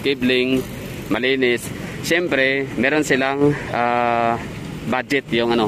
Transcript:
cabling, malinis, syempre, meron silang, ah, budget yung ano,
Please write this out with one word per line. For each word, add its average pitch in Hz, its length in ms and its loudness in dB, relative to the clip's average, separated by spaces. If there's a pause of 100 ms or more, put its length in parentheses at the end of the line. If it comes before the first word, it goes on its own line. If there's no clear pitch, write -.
cabling, 127 560 2 (480)
malinis, 123 560 2 (400)
syempre, 139 720 2
meron 139 240 2
silang, 139 480 2 (240)
ah, 120 640 2 (500)
budget 127 480 -2
yung 117 160 2
ano, 117 160 4